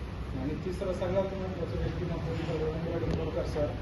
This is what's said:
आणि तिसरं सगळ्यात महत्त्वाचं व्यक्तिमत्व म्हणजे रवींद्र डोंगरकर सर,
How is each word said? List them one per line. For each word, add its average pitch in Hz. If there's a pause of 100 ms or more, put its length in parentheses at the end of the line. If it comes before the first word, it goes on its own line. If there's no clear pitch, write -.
(400)
आणि -
तिसरं 185
सगळ्यात 190
महत्त्वाचं 190
व्यक्तिमत्व -
म्हणजे -
रवींद्र 165
डोंगरकर 156
सर, 151 (160)